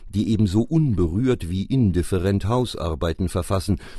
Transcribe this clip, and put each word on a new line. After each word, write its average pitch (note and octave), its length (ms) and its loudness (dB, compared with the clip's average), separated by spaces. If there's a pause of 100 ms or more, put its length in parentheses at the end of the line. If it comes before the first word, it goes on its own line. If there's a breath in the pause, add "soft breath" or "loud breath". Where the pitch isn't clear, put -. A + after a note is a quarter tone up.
die G2 220 0
ebenso A2 320 2
unberührt A2+ 880 0
wie F#2+ 140 -2
indifferent G2 840 2
Hausarbeiten E2+ 840 -2
verfassen, F2+ 500 0 (200 loud breath)